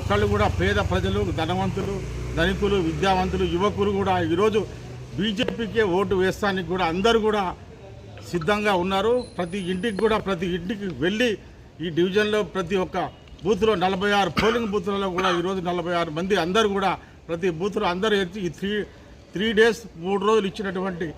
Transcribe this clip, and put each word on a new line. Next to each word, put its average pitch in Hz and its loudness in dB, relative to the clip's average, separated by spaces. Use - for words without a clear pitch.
ఒక్కళ్ళు 208 2
కూడా 208 4
పేద 196 2
ప్రజలు, 196 0
ధనవంతులు, 190 -2
ధనికులు, 196 2
విద్యావంతులు, 185 2
యువకులు 202 0
కూడా 190 2
ఈరోజు 208 2
బీజేపీకే 214 0
ఓటు 196 0
వేస్తానికి 190 -2
కూడా 185 0
అందరూ 226 4
కూడా 202 2
సిద్ధంగా 208 2
ఉన్నారు. 190 2
ప్రతి 180 -4
ఇంటికి 185 -2
కూడా, 214 4
ప్రతి 185 -2
ఇంటికి 196 -6
వెళ్ళి 220 2
ఈ 170 -6
డివిజన్లో 202 2
ప్రతి 185 -4
ఒక్క 170 -2
బూత్లో 214 4
నలభై 190 2
ఆరు 196 4
పోలింగ్ 226 2
బూత్లలో 196 -2
కూడా 185 0
ఈరోజు 190 -2
నలభై 175 -2
ఆరు 170 0
మంది 185 0
అందరూ 185 2
కూడా 196 0
ప్రతి 170 -2
బూత్లో 190 -2
అందరూ 190 2
ఎత్తి 196 -2
ఈ 175 -2
త్రీ, 190 -6
త్రీ 214 0
డేస్, 220 4
మూడు 190 -2
రోజులు 214 4
ఇచ్చినటువంటి 185 -4